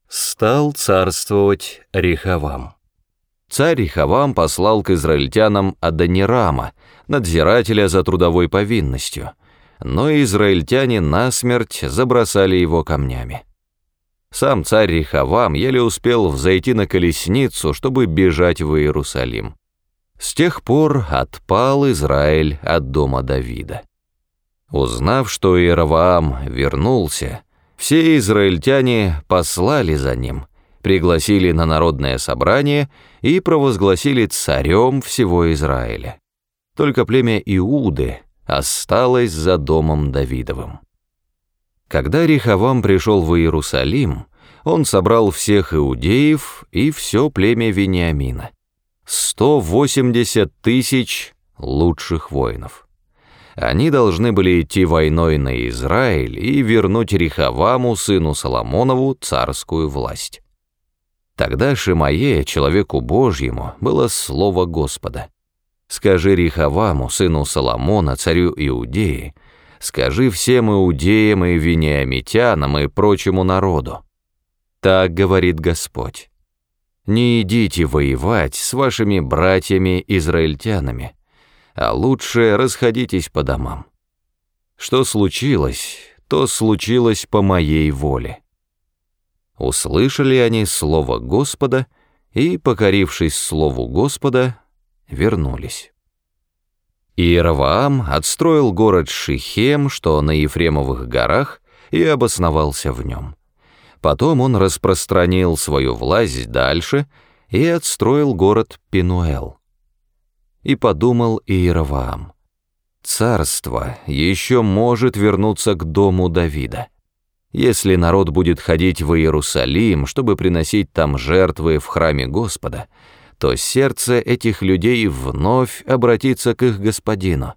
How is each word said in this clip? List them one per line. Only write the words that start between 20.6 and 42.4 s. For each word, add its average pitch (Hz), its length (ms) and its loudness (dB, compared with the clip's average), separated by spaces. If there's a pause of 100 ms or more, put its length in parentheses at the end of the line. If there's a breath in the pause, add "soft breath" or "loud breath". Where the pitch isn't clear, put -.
пор 147 480 2
отпал 131 800 0
Израиль 73 720 0
от 76 300 -2
дома 67 300 0
Давида. 64 600 -6 (880)
Узнав, 73 580 0
что 92 300 2
Иеровоам 82 880 2
вернулся, 69 960 -2 (340)
все 160 420 2
израильтяне 104 1080 2
послали 92 720 0
за 67 180 -2
ним, 64 320 -8 (360)
пригласили 90 680 2
на 82 160 2
народное 78 500 0
собрание 135 720 0 (320 soft breath)
и 170 200 2
провозгласили 127 840 2
царём 98 800 0
всего 87 500 0
Израиля. 62 640 -4 (560)
Только 131 300 0
племя 113 340 2
Иуды 92 840 -2 (260)
осталось 117 840 0
за 82 260 0
домом 76 540 0
Давидовым. 64 680 -6 (1080)
Когда 147 400 0
Рехавам 123 560 2